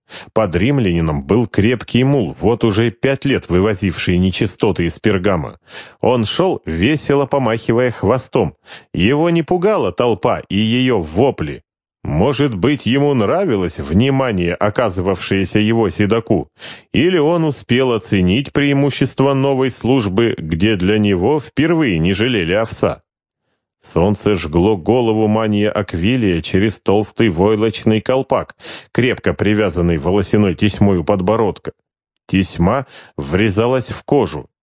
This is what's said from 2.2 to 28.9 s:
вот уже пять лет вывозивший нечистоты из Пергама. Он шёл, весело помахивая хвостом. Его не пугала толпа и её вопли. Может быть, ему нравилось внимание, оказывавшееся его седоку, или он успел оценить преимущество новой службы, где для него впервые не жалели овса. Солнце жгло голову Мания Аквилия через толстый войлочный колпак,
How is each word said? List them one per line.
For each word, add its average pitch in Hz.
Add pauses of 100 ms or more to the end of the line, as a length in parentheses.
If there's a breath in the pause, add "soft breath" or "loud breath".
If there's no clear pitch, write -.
вот 110
уже 113
пять 135
лет 123
вывозивший 92
нечистоты 92
из 82
Пергама. 92 (420 loud breath)
Он 120
шёл, 175
весело 139
помахивая 120
хвостом. 110 (400 loud breath)
Его 147
не 170
пугала 180
толпа 113
и 92
её 117
вопли. 80 (400)
Может 143
быть, 135
ему 139
нравилось 113
внимание, 98
оказывавшееся 98
его 110
седоку, 104 (440 loud breath)
или 175
он 165
успел 131
оценить 104
преимущество 139
новой 135
службы, 113
где 82
для 98
него 104
впервые 147
не 87
жалели 95
овса. - (760)
Солнце 101
жгло 85
голову 110
Мания 107
Аквилия 98
через 98
толстый 107
войлочный 107
колпак, 127 (340 loud breath)